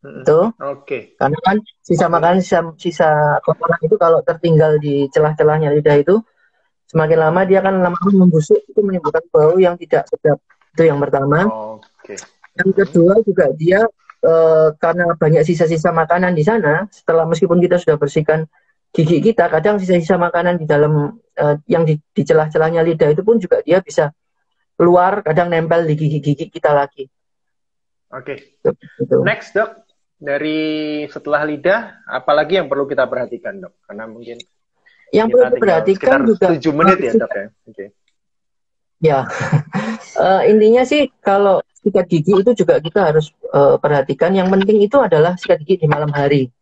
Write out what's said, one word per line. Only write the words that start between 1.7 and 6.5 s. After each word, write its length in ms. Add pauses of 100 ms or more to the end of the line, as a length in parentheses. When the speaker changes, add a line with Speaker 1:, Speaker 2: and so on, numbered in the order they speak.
Speaker 2:
sisa 300
makanan, 320
sisa, 180 (160)
sisa 340 (300)
kotoran 400
itu 160
kalau 300
tertinggal 560
di 260
celah-celahnya 640
lidah 300
itu, 160 (720)